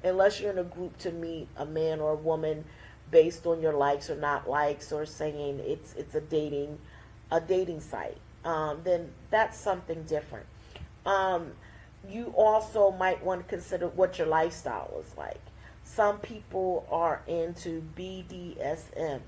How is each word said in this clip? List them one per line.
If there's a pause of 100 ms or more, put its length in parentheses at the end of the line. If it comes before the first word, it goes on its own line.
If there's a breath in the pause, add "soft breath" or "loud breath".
unless
you're
in
a
group
to
meet
a
man
or
a
woman (440 loud breath)
based
on
your
likes
or
not
likes,
or
saying
it's,
it's
a
dating, (540 loud breath)
a
dating
site, (260)
um,
then (180)
that's
something
different. (600 loud breath)
Um, (560 loud breath)
you
also
might
want
to
consider
what
your
lifestyle (100)
is
like. (440 loud breath)
Some
people
are
into (140)
B
D
S
M.